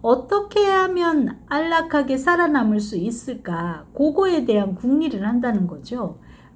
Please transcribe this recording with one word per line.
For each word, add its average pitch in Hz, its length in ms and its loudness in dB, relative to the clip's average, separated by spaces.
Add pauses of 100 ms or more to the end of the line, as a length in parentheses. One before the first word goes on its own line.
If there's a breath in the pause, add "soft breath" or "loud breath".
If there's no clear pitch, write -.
어떻게 403 560 2
하면 359 840 2
안락하게 302 720 0
살아남을 294 600 2
수 208 160 -6
있을까? 175 1000 -6
그거에 311 500 2
대한 208 300 0
궁리를 254 520 0
한다는 233 380 0
거죠. 170 540 -8 (360 loud breath)